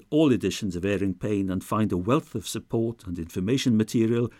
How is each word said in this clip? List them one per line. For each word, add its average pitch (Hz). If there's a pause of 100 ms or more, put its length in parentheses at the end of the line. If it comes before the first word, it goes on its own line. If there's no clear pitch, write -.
(100)
all 147
editions 95
of 87
Airing 98
Pain 98
and 92
find 107
a 98
wealth 117
of 104
support 113
and 85
information 107
material 113